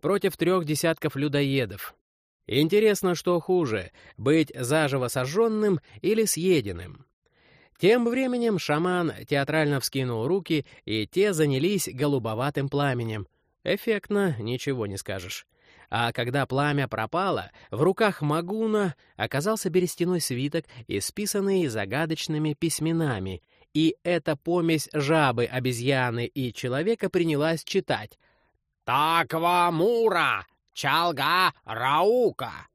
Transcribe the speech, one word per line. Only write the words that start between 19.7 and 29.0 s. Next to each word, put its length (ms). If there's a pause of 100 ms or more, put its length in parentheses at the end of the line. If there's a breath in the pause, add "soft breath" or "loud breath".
берестяной 500
свиток, 460 (200 loud breath)
исписанный 800
загадочными 880
письменами, 880 (320 soft breath)
и 300
эта 320
помесь 560
жабы, 540
обезьяны 800
и 260
человека 580
принялась 540
читать. 540 (680)
"Таква 840